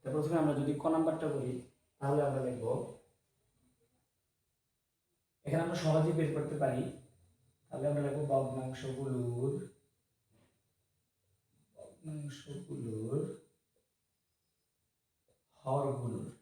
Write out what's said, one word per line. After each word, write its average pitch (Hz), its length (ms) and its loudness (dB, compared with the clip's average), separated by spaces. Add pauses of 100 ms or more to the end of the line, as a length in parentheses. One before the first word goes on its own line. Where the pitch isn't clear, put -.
তো - 120 -10
প্রথমে 156 280 2
আমরা 151 180 4
যদি 139 120 0 (100)
ক - 20 -8 (100)
নাম্বারটা 160 400 2
করি, 123 180 -2 (480)
তাহলে 139 280 2
আমরা 131 180 0
লিখব, 117 180 -4 (2750)
এখানে 156 200 2
আমরা 170 160 -2
সহজেই 160 360 4
বের 151 180 2
করতে - 260 -2
পারি, 123 200 2 (840)
তাহলে 135 220 -2
আমরা 143 160 2
লিখব 143 140 -2 (120)
ভগ্নাংশগুলোর, 127 1200 0 (2250)
ভগ্নাংশগুলোর 139 1400 -6 (2500)
হরগুলোর 131 680 0 (140)